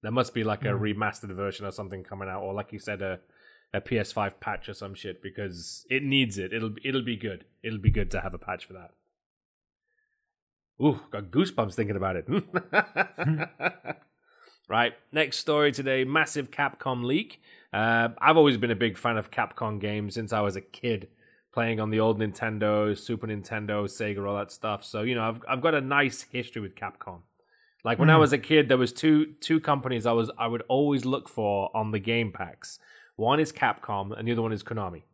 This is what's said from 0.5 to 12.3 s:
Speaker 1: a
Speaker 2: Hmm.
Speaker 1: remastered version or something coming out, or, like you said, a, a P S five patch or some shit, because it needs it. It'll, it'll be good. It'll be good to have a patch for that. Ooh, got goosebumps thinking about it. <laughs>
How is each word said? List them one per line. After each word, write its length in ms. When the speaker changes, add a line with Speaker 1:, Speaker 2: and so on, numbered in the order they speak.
Speaker 1:
a 120
Speaker 2:
Hmm. 60
Speaker 1:
remastered 520
version 320
or 40
something 320
coming 260
out, 140
or, 100
like 200
you 80
said, 200
a, 200
a 80
P 180
S 120
five 300
patch 280
or 60
some 200
shit, 280
because 680
it 140
needs 340
it. 160
It'll, 220
it'll 200
be 120
good. 280
It'll 160
be 140
good 200
to 80
have 140
a 40
patch 280
for 60
that. 180
Ooh, 180
got 200
goosebumps 440
thinking 220
about 200
it. 120
<laughs> 1700